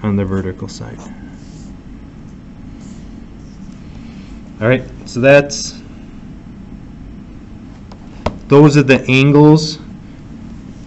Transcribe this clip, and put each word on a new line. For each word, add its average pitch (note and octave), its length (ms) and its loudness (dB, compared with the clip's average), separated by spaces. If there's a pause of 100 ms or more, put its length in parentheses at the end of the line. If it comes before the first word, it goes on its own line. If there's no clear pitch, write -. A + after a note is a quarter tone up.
on G#2 140 0
the G2+ 80 0
vertical F#2+ 440 -4
side. A2+ 300 -14 (3500)
All G#2+ 80 2
right, C3 140 2 (240)
so - 140 -6
that's, C#3+ 600 -2 (2750)
those C#3+ 280 10
are D3 60 8
the B2+ 260 6
angles C#3+ 680 8 (1080)